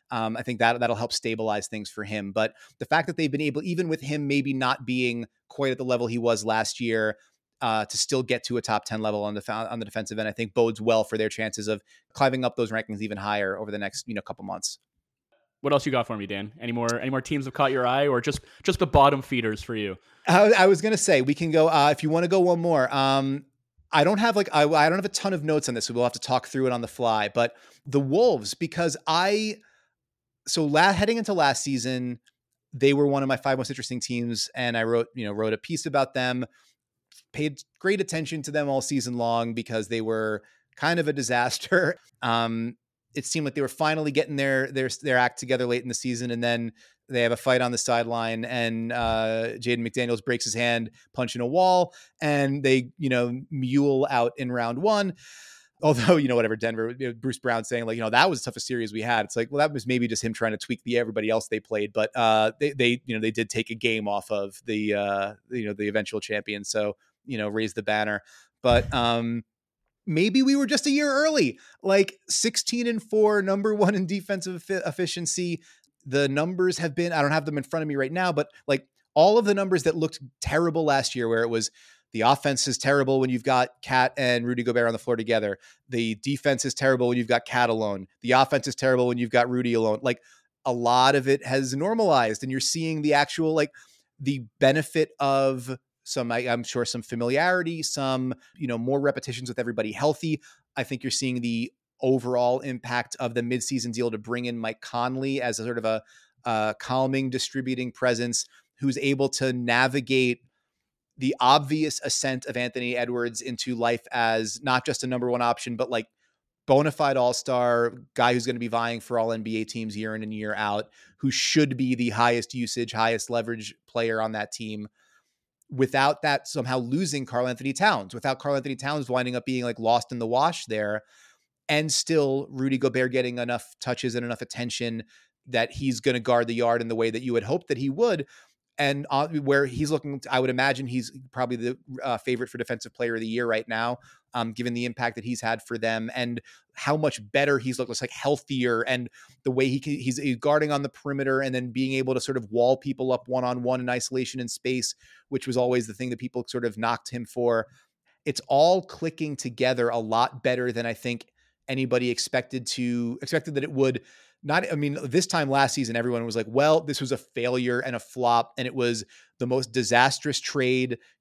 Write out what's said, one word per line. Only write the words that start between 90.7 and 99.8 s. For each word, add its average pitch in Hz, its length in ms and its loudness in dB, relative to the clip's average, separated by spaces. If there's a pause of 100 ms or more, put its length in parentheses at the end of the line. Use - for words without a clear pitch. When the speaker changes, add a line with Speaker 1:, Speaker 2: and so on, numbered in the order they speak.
Speaker 1:
lot 123 440 6
of 131 120 0
it 135 180 2
has 131 300 -2
normalized, 151 680 2
and 131 80 -6
you're 131 100 -4
seeing 160 400 -2
the 147 140 2
actual, 156 380 2
like, 151 180 2 (500)
the 131 240 -4 (160)
benefit 151 480 4 (100)
of 135 580 0 (280)
some, 120 260 -4
I, 123 160 -2
I'm 120 160 0
sure 120 220 -4
some 120 160 -6
familiarity, 160 840 -2
some, 131 500 -2 (220)
you 151 120 -6
know, 120 100 -4
more 131 240 0
repetitions 127 480 -2
with 123 100 -6
everybody 110 320 -4